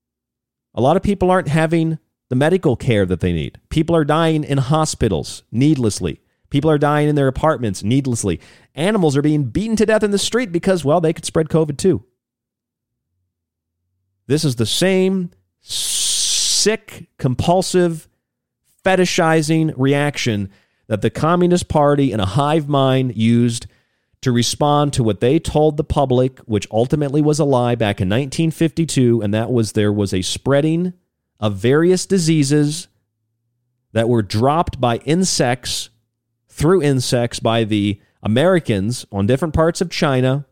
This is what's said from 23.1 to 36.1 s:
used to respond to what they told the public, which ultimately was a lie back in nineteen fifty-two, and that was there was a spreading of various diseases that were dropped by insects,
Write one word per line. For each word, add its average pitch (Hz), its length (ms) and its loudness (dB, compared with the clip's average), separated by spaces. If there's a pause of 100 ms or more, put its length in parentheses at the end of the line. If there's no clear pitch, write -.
used 117 520 0 (540)
to 131 100 0
respond 147 640 0
to 131 100 0
what 104 160 0
they 135 180 2
told 151 400 0
the 151 60 -2
public, 131 560 0
which 107 320 -4
ultimately 139 500 0
was 147 160 2
a 156 80 0
lie 120 300 2
back 107 260 -2
in 92 80 0
nineteen 139 400 -2
fifty-two, 139 720 0
and 104 140 -2
that 110 160 -2
was 113 220 -2
there 104 200 2
was 101 220 -2
a 92 80 -2
spreading 156 680 -2 (460)
of 107 180 -2
various 156 500 2
diseases 156 800 0 (1040)
that 113 180 0
were 117 140 2
dropped 131 580 0
by 120 160 0
insects, 151 920 -2 (600)